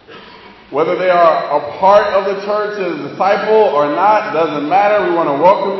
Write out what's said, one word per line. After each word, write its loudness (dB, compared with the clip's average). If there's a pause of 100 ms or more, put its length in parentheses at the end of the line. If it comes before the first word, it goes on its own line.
(720)
whether -2
they 0
are 0
a -12
part 4
of -2
the -4
church -4
as -6
a -10
disciple 2
or 0
not, 0
doesn't -2
matter. 2
We -2
wanna -2
welcome 2